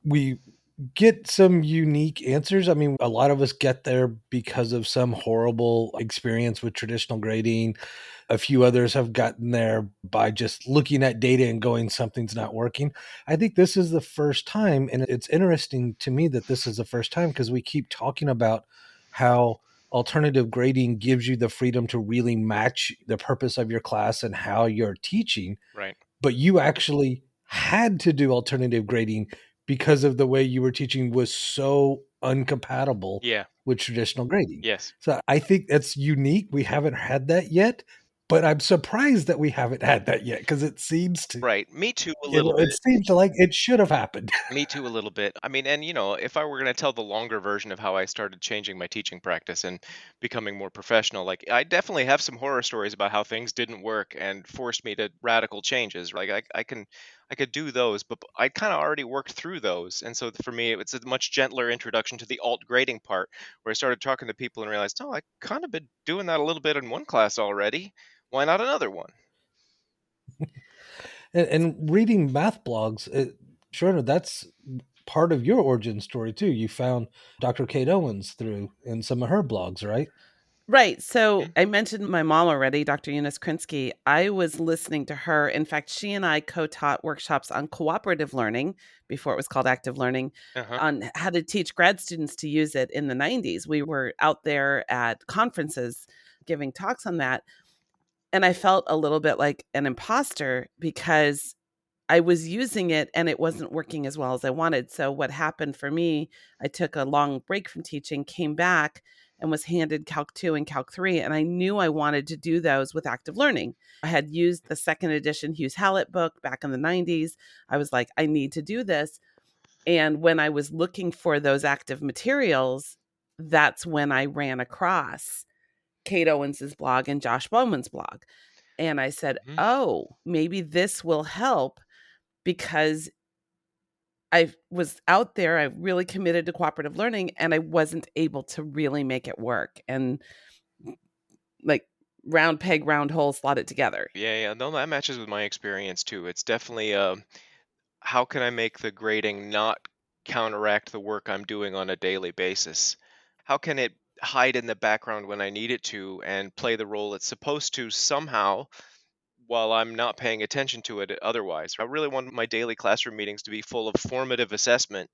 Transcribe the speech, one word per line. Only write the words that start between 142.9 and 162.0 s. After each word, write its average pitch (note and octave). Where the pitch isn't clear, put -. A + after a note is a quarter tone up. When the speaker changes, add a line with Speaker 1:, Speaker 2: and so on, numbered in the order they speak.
Speaker 3:
hole, D3
slot C#3
it -
together. -
Speaker 2:
Yeah, A2
yeah. G#2+
No, B2+
that D3
matches C#3
with A2
my G#2
experience G2
too. F2
It's F2+
definitely, A2+
uh, G2
how B2+
can C3
I B2
make A2+
the A2
grading G#2
not G#2+
counteract G#2+
the A2
work G#2
I'm G2+
doing G2+
on F#2+
a F#2
daily F#2
basis? F2+
How C#3+
can D3
it B2
hide C3
in A#2
the A2
background G#2+
when G2+
I G2
need A2
it A#2+
to F#2+
and G2
play A#2
the G#2+
role G#2
it's -
supposed -
to A#2+
somehow B2+
while A2+
I'm A2+
not A#2
paying A2+
attention B2
to G#2
it G2
otherwise? F#2
I A2
really D3